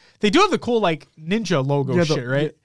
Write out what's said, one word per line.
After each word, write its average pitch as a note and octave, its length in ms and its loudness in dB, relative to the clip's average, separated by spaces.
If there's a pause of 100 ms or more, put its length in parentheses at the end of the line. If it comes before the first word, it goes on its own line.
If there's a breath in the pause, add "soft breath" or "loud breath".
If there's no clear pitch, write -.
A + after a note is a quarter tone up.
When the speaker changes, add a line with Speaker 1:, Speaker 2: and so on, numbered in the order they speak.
(200 soft breath)
Speaker 1:
They G#3 100 2
do D#4 100 4
have G#4 100 4
the B3+ 80 0
cool, A#3 220 -2
like, E3 260 -2 (100)
ninja E3+ 480 -2
logo C#3 300 -2
Speaker 2:
Yeah, F3 100 2
the, D3+ 100 0
Speaker 1:
shit, B2+ 120 -6
right? C#3+ 280 -2 (100)